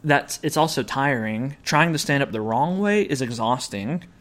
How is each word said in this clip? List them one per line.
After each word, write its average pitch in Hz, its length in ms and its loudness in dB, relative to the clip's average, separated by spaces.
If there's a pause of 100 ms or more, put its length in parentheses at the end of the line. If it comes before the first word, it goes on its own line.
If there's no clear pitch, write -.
that's, - 400 0
it's 151 140 -2
also 156 260 2
tiring. 123 800 -2
Trying 160 300 2
to 151 60 0
stand 143 240 0
up - 100 -4
the 110 80 -2
wrong 127 380 0
way 208 240 2
is 131 180 -2
exhausting, 117 840 -2 (160)